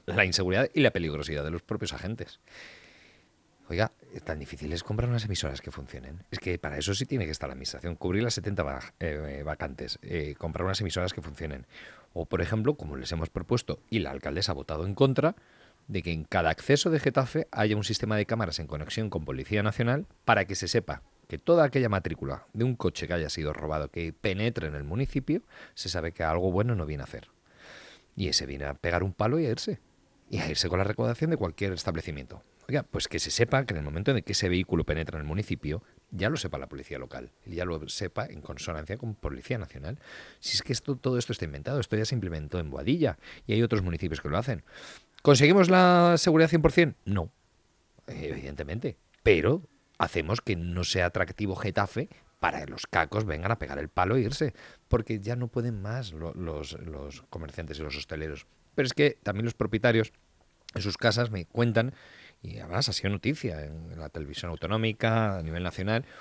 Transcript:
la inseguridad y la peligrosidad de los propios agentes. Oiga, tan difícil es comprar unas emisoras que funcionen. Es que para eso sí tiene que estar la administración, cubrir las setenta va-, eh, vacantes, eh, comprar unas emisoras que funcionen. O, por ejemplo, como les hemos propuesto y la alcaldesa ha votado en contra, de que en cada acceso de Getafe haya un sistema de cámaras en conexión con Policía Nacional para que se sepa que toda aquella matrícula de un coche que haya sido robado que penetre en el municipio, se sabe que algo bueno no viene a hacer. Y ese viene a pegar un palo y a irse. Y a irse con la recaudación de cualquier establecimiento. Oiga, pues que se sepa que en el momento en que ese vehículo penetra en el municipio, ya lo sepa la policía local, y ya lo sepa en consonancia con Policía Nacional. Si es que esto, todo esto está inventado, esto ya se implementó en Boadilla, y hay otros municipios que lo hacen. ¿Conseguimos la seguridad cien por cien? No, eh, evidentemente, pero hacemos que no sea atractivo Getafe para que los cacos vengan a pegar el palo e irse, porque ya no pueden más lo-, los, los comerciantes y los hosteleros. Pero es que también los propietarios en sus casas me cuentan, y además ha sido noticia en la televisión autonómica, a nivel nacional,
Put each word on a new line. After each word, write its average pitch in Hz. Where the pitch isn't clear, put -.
la 92
inseguridad 92
y 160
la 123
peligrosidad 73
de 78
los 87
propios 101
agentes. 92
Oiga, 95
tan 80
difícil 73
es 85
comprar 117
unas 117
emisoras 78
que -
funcionen. 69
Es 90
que 87
para 71
eso 80
sí 123
tiene 120
que 78
estar 76
la 65
administración, 69
cubrir 90
las 120
setenta 101
va-, 69
eh, 73
vacantes, 71
eh, 76
comprar 82
unas 95
emisoras 90
que -
funcionen. 73
O, 85
por 87
ejemplo, 110
como 71
les 64
hemos 82
propuesto 92
y 110
la 71
alcaldesa 73
ha 76
votado 78
en 98
contra, 135
de 92
que 85
en 80
cada 85
acceso 139
de 156
Getafe 135
haya 107
un 104
sistema 107
de 104
cámaras 110
en 76
conexión 78
con 82
Policía 67
Nacional 120
para 104
que 95
se 90
sepa 78
que 78
toda 165
aquella 127
matrícula 78
de 110
un 127
coche 85
que 85
haya 80
sido 76
robado 76
que 82
penetre 101
en 73
el 71
municipio, 135
se -
sabe 82
que 85
algo 87
bueno 110
no 85
viene 73
a 62
hacer. -
Y 92
ese 73
viene 69
a 71
pegar 87
un 95
palo 120
y 160
a 120
irse. 120
Y -
a 78
irse 80
con 90
la 95
recaudación 120
de 147
cualquier 98
establecimiento. 80
Oiga, 131
pues -
que 82
se -
sepa 135
que 107
en 78
el 73
momento 82
en 110
que -
ese 98
vehículo 90
penetra 80
en 76
el 73
municipio, 78
ya 104
lo 160
sepa 78
la 65
policía 67
local, 64
y 90
ya 87
lo 80
sepa -
en -
consonancia 80
con 113
Policía 71
Nacional. 82
Si -
es -
que -
esto, 127
todo 127
esto 117
está -
inventado, 78
esto -
ya 110
se 135
implementó 85
en 76
Boadilla, 104
y -
hay 113
otros 110
municipios 85
que 73
lo 78
hacen. 113
¿Conseguimos 156
la 180
seguridad 160
cien 160
por 156
cien? 165
No, 95
eh, 76
evidentemente, 73
pero 107
hacemos 82
que 98
no 87
sea 90
atractivo 92
Getafe 104
para 73
que 69
los -
cacos 92
vengan 90
a 113
pegar 69
el 76
palo 92
e 131
irse, 131
porque 113
ya 110
no 123
pueden 117
más 107
lo-, 80
los, 80
los 71
comerciantes 78
y 78
los 73
hosteleros. 76
Pero 139
es 123
que 147
también 104
los 117
propietarios 110
en 101
sus 95
casas 117
me 92
cuentan, 117
y -
además -
ha 87
sido -
noticia 101
en 80
la 76
televisión 78
autonómica, 110
a 82
nivel 80
nacional, 101